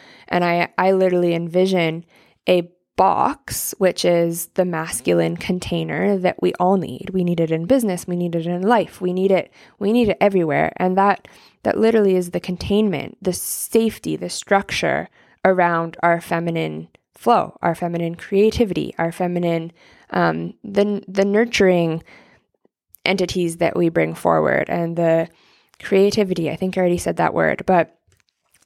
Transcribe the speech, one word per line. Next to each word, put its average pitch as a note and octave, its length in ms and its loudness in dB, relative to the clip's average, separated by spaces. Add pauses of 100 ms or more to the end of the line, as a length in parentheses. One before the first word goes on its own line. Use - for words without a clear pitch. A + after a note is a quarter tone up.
(280)
And F3 160 0
I, F3 320 0
I F#3 160 2
literally F3+ 420 2
envision E3+ 680 0 (420)
a F3 240 2 (260)
box, - 840 0
which F#3 260 0
is E3+ 500 2
the F#3 100 2
masculine E3 720 -2
container F3 840 -2
that F3+ 240 -2
we F#3 120 2
all F#3 220 2
need. - 360 -6
We F#3 120 0
need F3 160 0
it D#3+ 100 0
in D#3+ 160 -2
business. A3 400 2
We F3+ 100 -4
need F3 180 -4
it E3 120 -2
in F3 160 -4
life. G#3 380 0
We F3+ 120 -2
need F#3 180 2
it, F3+ 220 2 (260)
we G#3 140 0
need A#3 180 4
it - 100 -2
everywhere. D#3+ 560 2
And F#3 200 0
that, G3 300 2 (360)
that - 160 0
literally G#3+ 380 4
is F3 140 -2
the F3 100 -4
containment, G3 840 -2
the F3+ 100 -2
safety, - 840 -4
the F3 120 -8
structure E3+ 800 -2 (360)
around E3+ 580 2
our E3+ 180 2
feminine E3 680 -4 (280)
flow, - 460 0
our E3+ 120 0
feminine E3+ 400 -4
creativity, G3 840 0
our E3 140 -2
feminine, E3+ 600 -2 (380)
um, E3+ 520 -2
the, G3+ 460 -2
the G3 160 0
nurturing F#3 800 2 (1040)
entities F3+ 520 -2
that E3+ 200 0
we F3 120 2
bring E3 260 0
forward, D#3 540 0
and E3+ 280 -4
the E3 320 2 (540)
creativity. F#3+ 680 2
I E3 60 -6
think F#3 200 -4
I F#3+ 40 0
already F3+ 180 2
said E3+ 180 -4
that - 180 0
word, D#3+ 320 0
but E3+ 320 2 (680)